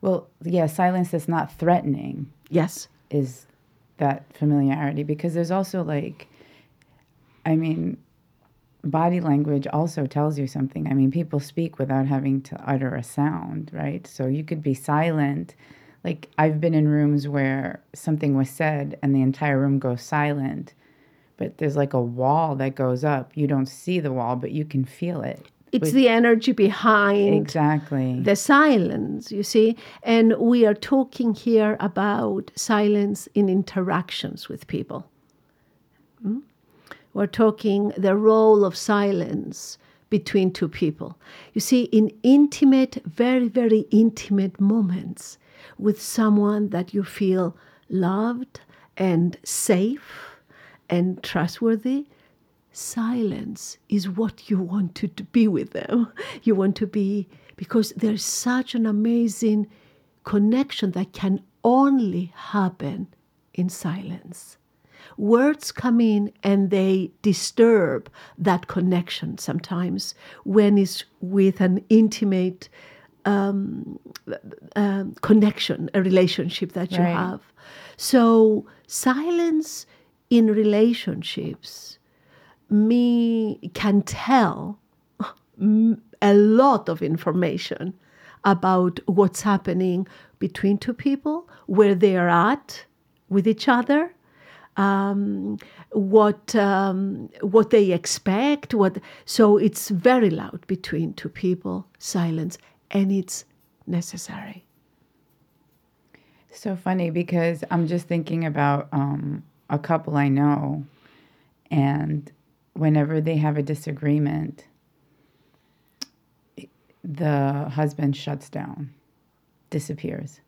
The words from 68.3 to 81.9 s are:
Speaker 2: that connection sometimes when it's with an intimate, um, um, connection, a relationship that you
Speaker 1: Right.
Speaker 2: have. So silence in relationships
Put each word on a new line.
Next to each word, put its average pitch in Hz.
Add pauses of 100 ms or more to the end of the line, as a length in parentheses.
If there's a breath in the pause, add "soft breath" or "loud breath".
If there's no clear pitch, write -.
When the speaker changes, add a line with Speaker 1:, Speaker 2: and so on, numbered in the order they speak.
Speaker 2:
that 180
connection 180
sometimes 180 (300 loud breath)
when 208
it's 196 (160)
with 190
an 185
intimate, 196 (560 loud breath)
um, 202 (800)
um, 196
connection, 214
a 196
relationship 180
that 180
you 185
Speaker 1:
Right. 175
Speaker 2:
have. 185 (540 loud breath)
So 226 (220 soft breath)
silence 311 (440 soft breath)
in 233
relationships 214 (720 soft breath)